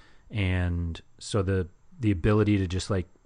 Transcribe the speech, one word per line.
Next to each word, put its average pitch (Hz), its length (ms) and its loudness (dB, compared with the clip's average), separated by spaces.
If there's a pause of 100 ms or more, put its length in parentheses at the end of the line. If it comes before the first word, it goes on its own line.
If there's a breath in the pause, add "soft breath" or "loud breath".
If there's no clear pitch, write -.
(320 soft breath)
And 87 680 -2 (200)
so - 220 -4
the, 92 260 0 (320)
the 107 120 2
ability 104 460 4
to 95 100 0
just, 90 220 -4
like, 95 180 -2 (180)